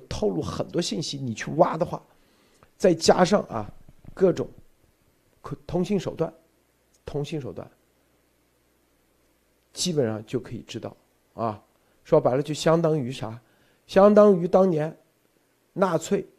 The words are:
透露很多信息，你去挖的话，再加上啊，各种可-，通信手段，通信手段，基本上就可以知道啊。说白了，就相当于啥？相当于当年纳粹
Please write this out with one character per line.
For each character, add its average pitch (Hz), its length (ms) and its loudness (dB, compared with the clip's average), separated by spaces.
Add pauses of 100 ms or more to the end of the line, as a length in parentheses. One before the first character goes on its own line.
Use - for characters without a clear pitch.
透 - 200 -2
露 170 120 -4
很 - 260 -6
多 160 140 -4
信 180 200 -6
息， 143 160 -8
你 131 160 -6
去 - 180 -10
挖 156 260 2
的 165 80 -2
话， - 160 -10 (760)
再 185 160 4
加 185 300 4
上 185 200 2
啊， - 280 -10 (420)
各 185 200 2
种 131 140 -6 (920)
可-， - 140 -12 (120)
通 180 160 -2
信 190 160 -2
手 - 160 -8
段， 160 180 -6 (720)
通 147 180 -6
信 151 160 -8
手 117 140 -12
段， - 160 -14 (2000)
基 - 220 -6
本 143 140 2
上 110 180 -6
就 127 140 -4
可 - 120 -16
以 101 120 -12
知 - 160 -12
道 - 160 -14 (400)
啊。 107 280 -6 (400)
说 160 160 4
白 135 160 2
了， 139 60 0
就 147 120 -6
相 165 280 2
当 160 180 0
于 123 120 -6
啥？ 117 280 -10 (480)
相 202 260 6
当 208 240 8
于 170 100 -2
当 190 220 4
年 160 260 -2 (800)
纳 180 240 0
粹 190 280 -4 (140)